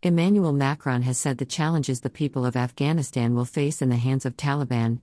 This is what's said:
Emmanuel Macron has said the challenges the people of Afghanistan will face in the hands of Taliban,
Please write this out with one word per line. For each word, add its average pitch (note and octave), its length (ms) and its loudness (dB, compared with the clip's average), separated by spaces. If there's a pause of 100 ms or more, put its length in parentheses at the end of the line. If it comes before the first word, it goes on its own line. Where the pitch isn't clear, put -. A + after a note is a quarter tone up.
Emmanuel F3 500 4
Macron C#3 480 0
has B2+ 160 -2
said C3+ 220 -2
the C3+ 80 -4
challenges D3+ 560 -2
the - 80 -4
people C#3 340 -2
of B2 100 0
Afghanistan B2+ 800 0
will B2 120 0
face D3 340 -2
in C3+ 80 2
the A#2+ 80 2
hands C3 300 0
of B2 100 -4
Taliban, B2 680 -2